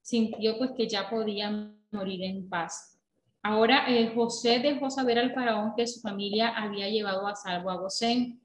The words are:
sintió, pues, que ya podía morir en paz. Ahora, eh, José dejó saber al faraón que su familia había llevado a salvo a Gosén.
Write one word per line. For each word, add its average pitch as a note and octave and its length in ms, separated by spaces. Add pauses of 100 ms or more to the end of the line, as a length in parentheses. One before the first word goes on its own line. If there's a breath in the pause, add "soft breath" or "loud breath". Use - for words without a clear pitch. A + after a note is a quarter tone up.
sintió, A3 580
pues, B3+ 140
que A3+ 160
ya G3 200
podía G#3 420 (400)
morir F#3+ 320
en F#3+ 260
paz. - 500 (440)
Ahora, A3+ 460
eh, A#3 260
José A#3 460
dejó C#4 280
saber B3+ 300
al B3 160
faraón A3 420
que A#3 100
su - 140
familia G3+ 500
había G3+ 380
llevado G3+ 380
a G3+ 80
salvo F3+ 360
a F3+ 60
Gosén. A#3 680